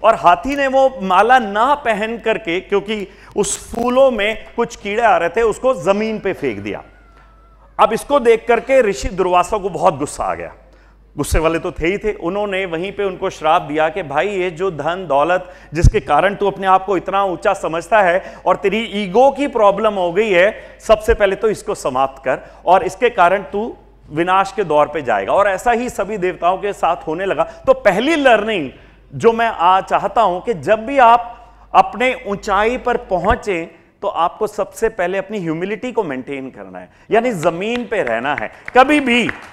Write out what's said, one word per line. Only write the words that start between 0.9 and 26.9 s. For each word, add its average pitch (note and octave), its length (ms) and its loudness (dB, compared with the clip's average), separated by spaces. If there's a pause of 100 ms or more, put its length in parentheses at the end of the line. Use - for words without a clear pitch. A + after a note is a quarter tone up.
माला G3+ 380 4
ना A3 360 0
पहन A3 420 -4
करके, F#3+ 420 -4
क्योंकि G3+ 480 -4 (280)
उस - 400 -6
फूलों B3 360 4
में G#3+ 340 -4 (100)
कुछ A3+ 200 -4
कीड़े G#3 280 -4
आ G3 140 6
रहे E3+ 120 0
थे, A3 120 -2
उसको A#3+ 320 0
ज़मीन G3+ 460 -2
पे - 140 -4
फेंक A2 260 -6
दिया। G2 240 -8 (960)
अब G#3+ 140 4
इसको C#4+ 260 0
देख A3+ 280 2
करके A#3+ 340 2
ऋषि G#3 280 -2
दुर्वासा F3+ 480 0
को F#3+ 120 -6
बहुत E3 280 0
गुस्सा C3+ 260 -6
आ F2+ 120 -4
गया। E2 180 -12 (640)
गुस्से D3 220 0
वाले D#3+ 200 0
तो F3 120 -6
थे D3 160 -4
ही G3 100 0
थे, G#3 160 -4
उन्होंने G3 520 -4
वहीं F3 260 -6
पे G3+ 120 -6
उनको F#3 260 -4
श्राप D#3+ 320 2
दिया D#3 280 -2
कि F3+ 140 -6
भाई D3 240 -2
ये F#3 240 -4
जो F3+ 200 -4
धन E3 360 -6
दौलत D#3+ 460 0 (200)
जिसके E3+ 260 2
कारण E3 360 2
तू G3+ 120 -2
अपने G3 200 -4
आप F#3+ 180 4
को G3 120 -2
इतना F#3+ 260 -2
ऊंचा F#3+ 300 0
समझता F3 480 0
है F3+ 440 0
और F#3 100 2
तेरी G3+ 220 -2
ईगो G#3+ 540 2
की C4+ 160 -2
प्रॉब्लम G#3+ 460 2
हो F3 200 -2
गई A3 160 0
है, F#3+ 500 0
सबसे A3 340 2
पहले G3 220 0
तो A3 140 0
इसको G3+ 260 -6
समाप्त C3+ 500 -4
कर C#3 140 -2 (260)
और F3+ 180 4
इसके A#3+ 260 0
कारण F#3+ 340 2
तू G#3 340 -6 (340)
विनाश F#3 440 0
के G#3+ 80 -2
दौर D3+ 240 2
पे D#3 140 -6
जाएगा। A2 320 0
और G3 140 4
ऐसा G3 240 0
ही A#3 180 -2
सभी G#3 280 -6
देवताओं F3 400 -2
के F#3+ 160 -6
साथ F3 220 0